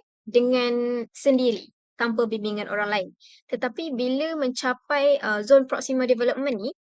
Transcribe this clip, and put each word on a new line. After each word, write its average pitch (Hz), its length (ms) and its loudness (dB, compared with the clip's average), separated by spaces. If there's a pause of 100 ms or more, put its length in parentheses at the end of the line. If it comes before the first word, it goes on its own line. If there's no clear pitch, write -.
(220)
dengan 240 880 0
sendiri, 254 640 0 (240)
tanpa 233 320 0
bimbingan 208 400 -6
orang 208 160 -2
lain. 202 220 -2 (420)
Tetapi 247 480 -6
bila 277 400 -2
mencapai, 277 800 0
uh, 214 240 -2
Zone 262 240 6
Proximal 262 400 -2
Development 247 480 0
ni, 208 160 -6 (140)